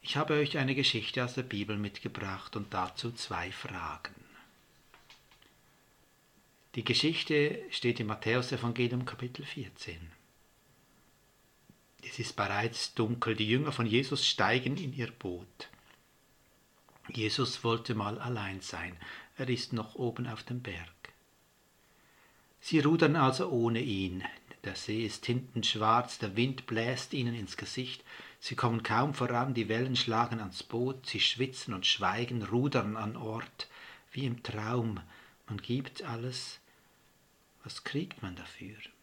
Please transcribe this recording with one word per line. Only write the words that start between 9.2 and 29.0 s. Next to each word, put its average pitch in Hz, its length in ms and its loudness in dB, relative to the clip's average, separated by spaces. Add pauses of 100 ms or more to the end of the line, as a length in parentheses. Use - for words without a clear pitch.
vierzehn. 85 640 -10 (1900)
Es - 160 -12
ist - 200 -4
bereits 104 560 0
dunkel, 113 420 2
die 107 140 0
Jünger 147 240 4
von 117 120 2
Jesus 135 400 2
steigen 127 520 4
in 147 160 -4
ihr 120 180 -4
Boot. - 560 -8 (1400)
Jesus 110 560 0
wollte 117 280 2
mal 104 260 -2
allein 101 420 -4
sein, 85 340 -8 (400)
er 127 140 -4
ist 120 240 0
noch 110 220 -4
oben 123 320 -2
auf 110 160 -8
dem 123 180 -6
Berg. 85 520 -10 (1500)
Sie 156 180 4
rudern 160 380 8
also 131 320 4
ohne 117 320 4
ihn. 95 420 0 (420)
Der 95 100 -6
See 110 300 -2
ist - 160 -6
tintenschwarz, 120 1000 2
der 101 160 -2
Wind 131 300 2
bläst 120 480 -2
ihnen 120 200 0
ins 110 220 -6
Gesicht. 127 480 -6 (380)
Sie - 140 -6
kommen 117 280 2
kaum 127 300 2